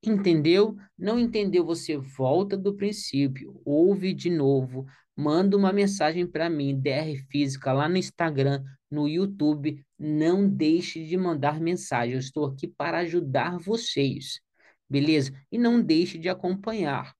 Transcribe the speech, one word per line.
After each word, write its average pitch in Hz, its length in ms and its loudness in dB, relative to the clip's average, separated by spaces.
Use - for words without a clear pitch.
Entendeu? 196 720 4
Não 214 220 -2
entendeu, 202 460 0
você 165 320 -4
volta 143 600 0
do 196 180 -2
princípio, 139 920 -4
ouve 175 480 2
de 147 160 -4
novo, 135 560 0
manda 170 420 2
uma 190 180 4
mensagem 180 520 0
pra 165 220 -2
mim, 139 320 0
D 135 80 -2
R 147 300 -2
Física, 135 400 -2
lá 135 160 2
no 180 120 2
Instagram, 139 640 0
no 147 160 -2
YouTube. 151 760 -2
Não 160 500 2
deixe 160 560 0
de 165 140 -2
mandar 156 420 0
mensagem, 143 540 -2
eu 131 40 -2
estou 143 280 -4
aqui 135 200 -8
para 165 340 -4
ajudar 165 580 -2
vocês, 160 840 -4
beleza? 143 440 2
E 226 60 -4
não 240 240 4
deixe 165 340 2
de 165 140 -4
acompanhar. 185 880 -4